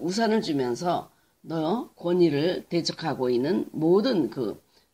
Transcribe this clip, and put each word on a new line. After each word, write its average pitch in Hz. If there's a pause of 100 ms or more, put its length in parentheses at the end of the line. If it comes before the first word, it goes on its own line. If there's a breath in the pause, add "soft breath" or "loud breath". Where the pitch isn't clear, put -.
우산을 214
주면서 139 (300 soft breath)
"너 165
권위를 170
대적하고 151
있는 131
모든 180
그, 107 (340 soft breath)